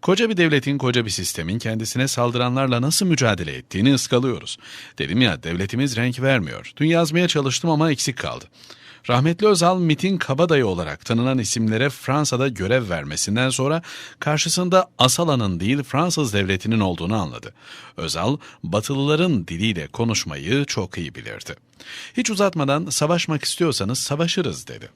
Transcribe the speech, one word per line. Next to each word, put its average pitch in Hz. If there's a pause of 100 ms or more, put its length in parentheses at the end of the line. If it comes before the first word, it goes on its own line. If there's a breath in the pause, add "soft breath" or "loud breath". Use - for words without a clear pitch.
Koca 214
bir 214
devletin, 143
koca 123
bir 107
sistemin 90
kendisine 113
saldıranlarla 123
nasıl 165
mücadele 101
ettiğini 104
ıskalıyoruz. 123 (400 loud breath)
Dedim 82
ya, 92
devletimiz 101
renk 123
vermiyor. 110
Dün 151
yazmaya 165
çalıştım 143
ama 156
eksik 139
kaldı. - (640 loud breath)
Rahmetli 160
Özal, 185
mitin 175
kabadayı 143
olarak 85
tanınan 123
isimlere 113
Fransa'da 135
görev 110
vermesinden 87
sonra 143 (360 loud breath)
karşısında 175
Asala'nın 123
değil, 131
Fransız 147
devletinin 101
olduğunu 90
anladı. 60 (420 loud breath)
Özal, 82 (260 loud breath)
Batılıların 139
diliyle 85
konuşmayı 107
çok -
iyi 78
bilirdi. 57 (640 loud breath)
Hiç 240
uzatmadan 170
"Savaşmak 160
istiyorsanız 127
savaşırız." 147
dedi. 113